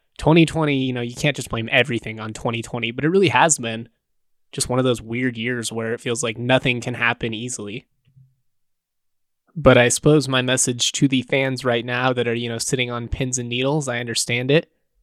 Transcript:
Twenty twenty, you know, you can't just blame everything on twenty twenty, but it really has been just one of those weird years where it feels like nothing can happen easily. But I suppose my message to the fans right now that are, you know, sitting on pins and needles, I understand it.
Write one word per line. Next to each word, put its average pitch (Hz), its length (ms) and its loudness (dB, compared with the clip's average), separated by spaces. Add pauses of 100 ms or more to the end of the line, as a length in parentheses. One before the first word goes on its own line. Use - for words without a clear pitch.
(180)
Twenty 165 260 6
twenty, 147 400 0
you 131 80 -2
know, 123 80 -4
you 120 140 -8
can't 143 220 -2
just 131 120 -8
blame 113 240 -6
everything 117 480 0
on 110 120 -8
twenty 117 280 -4
twenty, 117 300 -6
but 131 140 -4
it 151 40 2
really 185 200 4
has 135 300 4
been 113 300 -8 (640)
just - 160 -4
one 123 100 0
of 131 60 2
those 123 160 2
weird 117 380 -4
years 117 340 -4
where 113 220 -4
it 117 60 -6
feels 120 220 -4
like 113 140 -4
nothing 123 440 2
can 120 140 -6
happen 117 380 -2
easily. 110 540 -10 (1700)
But 135 240 6
I 156 100 6
suppose 151 400 4
my 131 140 0
message 127 500 0
to 143 160 2
the 135 140 0
fans 131 420 -2
right 120 200 0
now 123 280 0
that 123 160 -2
are, 117 60 0
you 120 140 -4
know, 117 100 -6
sitting 123 320 -2
on 117 180 -8
pins 127 300 -4
and 120 100 -6
needles, 135 400 -2
I 120 100 -4
understand 123 520 -2
it. 156 200 2 (320)